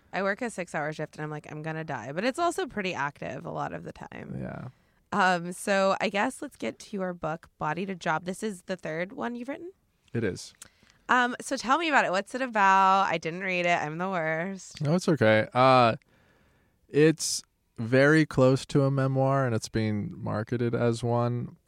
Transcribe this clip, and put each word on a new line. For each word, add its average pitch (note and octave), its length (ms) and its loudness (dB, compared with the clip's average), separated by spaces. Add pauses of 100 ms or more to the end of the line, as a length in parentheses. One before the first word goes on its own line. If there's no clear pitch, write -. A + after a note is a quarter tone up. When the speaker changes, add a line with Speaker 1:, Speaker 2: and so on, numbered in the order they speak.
(120)
Speaker 1:
I F3+ 100 -2
work G3+ 200 -2
a A#3+ 80 -4
six-hour D#3+ 420 -6
shift, D#3 240 -10
and D3+ 80 -8
I'm D3+ 60 -6
like, D3+ 200 -10
"I'm D3+ 120 -10
gonna D#3+ 220 -6
die." C3+ 280 -8
But F3 120 -4
it's B3+ 140 -2
also F4 280 0
pretty G3 280 -4
active D3 500 -6
a D#3+ 60 -10
lot D#3 220 -6
of E3+ 120 -10
the D3+ 80 -12
time. - 480 -12
Speaker 2:
Yeah. - 280 -10 (440)
Speaker 1:
Um, F3+ 400 2
so G3 480 2
I G3 80 0
guess G3+ 340 -2
let's C#4+ 140 -12
get - 240 -8
to - 160 -12
your F#3 180 -4
book, D#3+ 340 -8 (100)
Body D#3+ 280 -4
to G3 80 -6
Job. E3 300 -4
This F3+ 180 -8
is G3+ 200 -6
the F#3 140 -8
third E3+ 360 -6
one A#3+ 220 -8
you've A#3+ 140 -12
written? E4+ 240 -10 (420)
Speaker 2:
It A2+ 100 -2
is. - 300 -6 (560)
Speaker 1:
Um, B3 300 2
so - 160 -6
tell B3+ 220 0
me E4+ 100 -2
about B3+ 160 4
it. D#3+ 60 -2
What's F#3+ 240 -2
it B3+ 80 -4
about? G3 600 4
I - 140 -2
didn't E3 220 -8
read F3+ 260 -2
it. F3 160 2
I'm D3+ 160 -6
the F3+ 120 -4
worst. F3 720 -4
Speaker 2:
No, D3 120 2
it's F#3 140 0
okay. A2 460 6
Uh, B2 420 6 (920)
it's D#3 540 2 (360)
very C#3 480 6
close C3 400 4
to C#3+ 180 2
a C3+ 60 2
memoir, C3+ 560 0
and A#2 80 0
it's G#2+ 160 -2
being G#2+ 460 -2
marketed A#2 580 -2
as A#2 280 0
one, A#2+ 540 -2 (120)